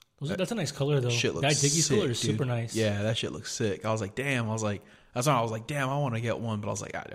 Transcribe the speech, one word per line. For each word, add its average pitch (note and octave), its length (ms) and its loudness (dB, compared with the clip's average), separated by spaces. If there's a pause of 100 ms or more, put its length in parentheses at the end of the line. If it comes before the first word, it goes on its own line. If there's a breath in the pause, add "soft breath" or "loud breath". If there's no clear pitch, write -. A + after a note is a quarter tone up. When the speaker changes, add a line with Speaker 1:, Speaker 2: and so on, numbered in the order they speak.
(200)
Speaker 1:
Those, C#3+ 100 -4
Speaker 2:
That F#3+ 100 -2
Speaker 1:
that's F#3 120 0
a A#3 40 -4
nice F3+ 160 -2
color, C#3+ 280 2
though. A#2+ 120 2
Speaker 2:
shit A#2 240 2
looks G#2 120 2
Speaker 1:
That D3+ 140 4
Dickies D3 260 4
color C#3 140 4
Speaker 2:
sick, D3+ 100 2
Speaker 1:
is A#2 80 -2
super A2 260 0
Speaker 2:
dude. - 20 -2
Speaker 1:
nice. A#2 280 -2
Speaker 2:
Yeah, G#2 280 2
that A2+ 140 2
shit E2 140 -2
looks E2+ 220 -8
sick. G#2 320 -2
I A2 60 0
was A2 100 0
like, - 140 -6
"Damn." B2+ 340 0
I A2 40 0
was A2 100 -2
like, G2+ 180 -2 (320 loud breath)
that's B2 140 -2
why C#3+ 60 6
I A#2+ 80 4
was A#2 100 0
like, A2+ 160 -6
"Damn, C#3+ 220 -2
I C#3 100 0
wanna A#2 200 0
get A2+ 200 0
one." A2 220 -2
But G#2+ 60 -4
I G#2+ 40 0
was G#2 100 -4
like, - 140 -8
"I, - 200 -8